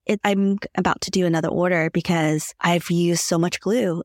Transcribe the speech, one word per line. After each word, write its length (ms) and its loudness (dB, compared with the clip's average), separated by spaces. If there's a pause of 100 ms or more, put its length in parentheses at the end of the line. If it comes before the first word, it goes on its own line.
It, 200 -2
I'm 340 2 (180)
about 260 0
to 80 -10
do 140 0
another 240 0
order 400 0
because 720 0
I've 300 0
used 340 2
so 140 0
much 200 0
glue. 460 -2